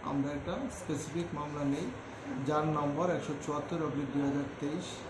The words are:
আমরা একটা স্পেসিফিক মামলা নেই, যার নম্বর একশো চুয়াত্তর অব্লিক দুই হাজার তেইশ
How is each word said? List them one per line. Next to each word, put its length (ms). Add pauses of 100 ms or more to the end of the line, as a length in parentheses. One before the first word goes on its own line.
আমরা 280
একটা 200
স্পেসিফিক 800
মামলা 300
নেই, 280 (560)
যার 180
নম্বর 440
একশো 240 (120)
চুয়াত্তর 380
অব্লিক 300
দুই 80
হাজার 220 (160)
তেইশ 240 (260)